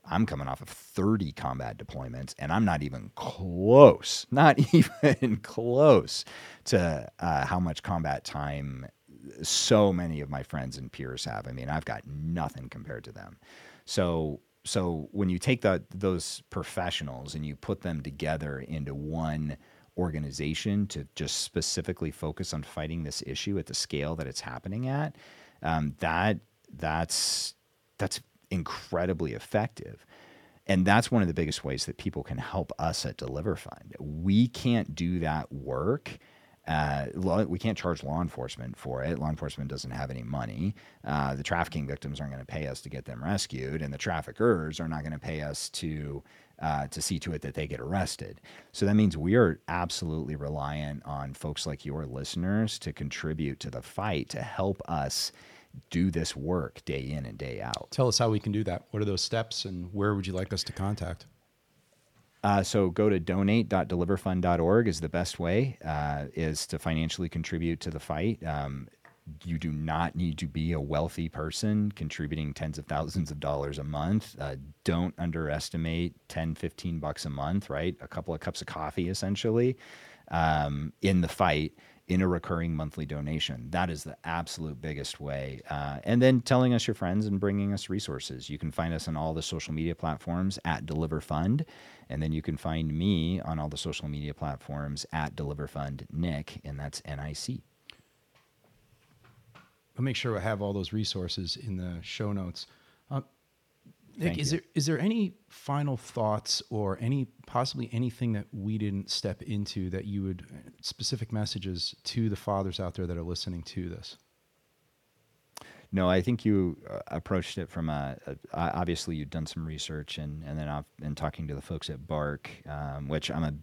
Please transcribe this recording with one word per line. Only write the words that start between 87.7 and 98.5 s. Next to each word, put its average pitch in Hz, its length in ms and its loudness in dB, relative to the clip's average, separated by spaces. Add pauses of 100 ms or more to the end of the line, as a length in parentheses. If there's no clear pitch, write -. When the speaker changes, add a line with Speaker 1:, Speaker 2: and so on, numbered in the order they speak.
Speaker 1:
us - 160 -4
resources. 67 640 -6
You 73 80 -6
can 76 140 -4
find 82 200 0
us 78 140 -4
on 80 100 -4
all 78 160 -2
the 78 100 -2
social 80 300 -6
media 80 220 -2
platforms 87 720 -2
at 80 220 -2
Deliver 80 340 -2
Fund. 98 440 0 (440)
And 73 140 -4
then 78 100 0
you 78 100 -2
can 78 160 -4
find 80 340 -2
me 87 480 2
on 78 180 -4
all 76 120 -4
the - 80 -8
social - 280 -6
media 73 280 -6
platforms 71 800 -6
at 76 220 -2
Deliver 73 320 -6
Fund 69 460 -8
Nick, 76 500 -4
and 71 160 -10
that's 71 280 -8
N 71 120 -8
I 73 140 -8
C. - 300 -8 (2250)